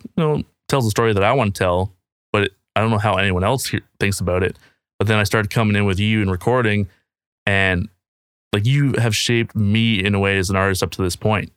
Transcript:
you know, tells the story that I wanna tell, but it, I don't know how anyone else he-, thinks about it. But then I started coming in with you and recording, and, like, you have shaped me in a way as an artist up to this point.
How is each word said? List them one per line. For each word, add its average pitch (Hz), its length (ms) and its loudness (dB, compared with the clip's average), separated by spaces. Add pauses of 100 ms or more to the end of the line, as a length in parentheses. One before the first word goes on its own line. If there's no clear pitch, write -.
(160)
you 170 80 0
know, 151 180 -2 (260)
tells 135 160 0
the 110 60 0
story 113 240 2
that 98 100 2
I 113 80 4
wanna 117 180 0
tell, 92 420 -2 (400)
but 104 120 2
it, - 80 -4 (240)
I 101 40 2
don't 113 100 2
know 107 80 2
how 101 180 0
anyone 92 280 0
else 123 220 -2
he-, - 140 -6 (180)
thinks 98 220 -2
about 90 220 -2
it. 90 140 -2 (420)
But 101 100 0
then 107 100 2
I 104 60 2
started 104 260 0
coming 107 260 0
in 101 100 0
with 95 120 0
you 107 240 0
and 95 80 0
recording, 104 580 0 (580)
and, 95 420 0 (640)
like, 107 140 0
you 139 320 2
have 113 180 0
shaped 117 400 -2
me 110 480 2
in 104 100 0
a 98 40 0
way 98 200 2
as 95 120 -2
an 95 60 0
artist 95 260 0
up 90 100 -2
to 92 100 -6
this 90 140 -2
point. - 400 -2